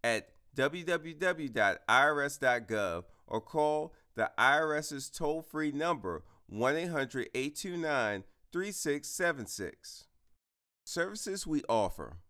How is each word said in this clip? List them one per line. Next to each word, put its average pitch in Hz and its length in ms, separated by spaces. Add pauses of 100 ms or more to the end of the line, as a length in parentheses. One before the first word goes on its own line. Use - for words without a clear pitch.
at 113 240 (260)
W 151 300
W 165 300
W 160 340
dot 107 300 (100)
I 127 140
R 147 200
S 143 160
dot 123 300
gov 95 360 (220)
or 110 140
call 151 540 (200)
the 113 220
I 135 220
R 156 160
S's 147 360
toll-free 156 640
number, 131 520 (220)
one 123 300
eight 170 120
hundred 135 460
eight 139 220
two 175 200
nine 123 480 (280)
three 190 200
six 147 360
seven 156 380
six. - 600 (800)
Services 190 600
we 156 220
offer. 95 480 (140)